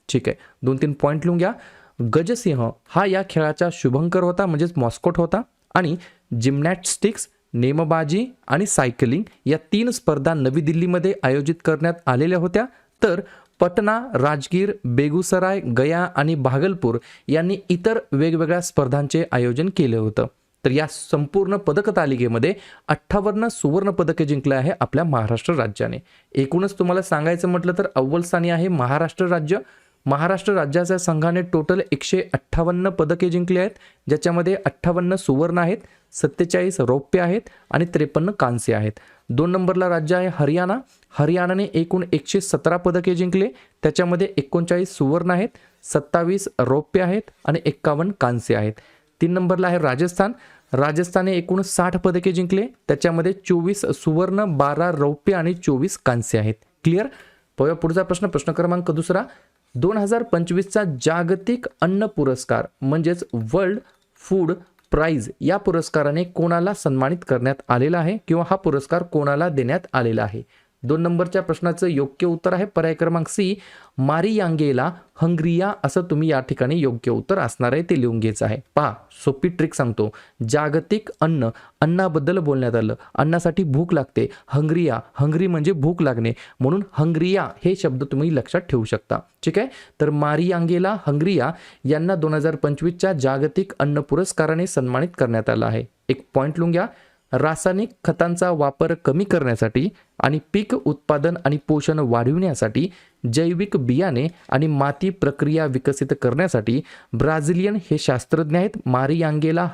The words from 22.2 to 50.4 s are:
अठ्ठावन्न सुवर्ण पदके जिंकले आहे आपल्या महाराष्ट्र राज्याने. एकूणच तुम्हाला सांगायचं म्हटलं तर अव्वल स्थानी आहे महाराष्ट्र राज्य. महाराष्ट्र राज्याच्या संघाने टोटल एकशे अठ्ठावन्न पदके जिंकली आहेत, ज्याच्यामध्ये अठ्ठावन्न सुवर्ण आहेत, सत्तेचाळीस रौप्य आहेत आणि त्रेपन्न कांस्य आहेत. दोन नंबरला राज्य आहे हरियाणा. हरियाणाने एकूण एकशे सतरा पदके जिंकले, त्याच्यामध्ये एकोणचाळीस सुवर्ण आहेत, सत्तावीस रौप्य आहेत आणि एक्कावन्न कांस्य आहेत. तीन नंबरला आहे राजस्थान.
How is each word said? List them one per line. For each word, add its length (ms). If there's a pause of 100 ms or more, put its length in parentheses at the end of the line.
अठ्ठावन्न 600
सुवर्ण 420
पदके 360
जिंकले 300
आहे 240
आपल्या 240
महाराष्ट्र 500
राज्याने. 440 (380)
एकूणच 440
तुम्हाला 220
सांगायचं 460
म्हटलं 300
तर 180
अव्वल 260
स्थानी 280
आहे 180
महाराष्ट्र 580
राज्य. 340 (460)
महाराष्ट्र 480
राज्याच्या 440
संघाने 440
टोटल 400 (100)
एकशे 300 (120)
अठ्ठावन्न 560
पदके 400
जिंकली 280
आहेत, 140 (360)
ज्याच्यामध्ये 480 (100)
अठ्ठावन्न 500
सुवर्ण 420
आहेत, 200 (340)
सत्तेचाळीस 680
रौप्य 400
आहेत 220 (300)
आणि 140
त्रेपन्न 460
कांस्य 420
आहेत. 180 (380)
दोन 220
नंबरला 380
राज्य 260
आहे 180
हरियाणा. 440 (320)
हरियाणाने 540
एकूण 400 (100)
एकशे 280
सतरा 360
पदके 380
जिंकले, 320 (360)
त्याच्यामध्ये 440 (100)
एकोणचाळीस 520
सुवर्ण 420
आहेत, 180 (340)
सत्तावीस 640 (120)
रौप्य 420
आहेत 200 (240)
आणि 200
एक्कावन्न 460 (100)
कांस्य 340
आहेत. 180 (480)
तीन 100
नंबरला 360
आहे 100
राजस्थान. 540 (420)